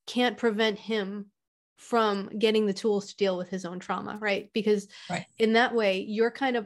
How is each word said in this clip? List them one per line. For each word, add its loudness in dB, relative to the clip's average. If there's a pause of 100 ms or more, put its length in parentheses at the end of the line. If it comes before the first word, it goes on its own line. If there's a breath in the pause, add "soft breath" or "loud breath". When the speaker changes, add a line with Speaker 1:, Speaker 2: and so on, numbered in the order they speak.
Speaker 1:
can't 0
prevent 0
him -4 (500)
from 0 (100)
getting 4
the 2
tools -2
to -16
deal 0
with -6
his -8
own -10
trauma, -8
right? -4
Because 2 (240 loud breath)
Speaker 2:
Right. -6 (140)
Speaker 1:
in 4
that 4
way, 2
you're 0
kind -2
of -4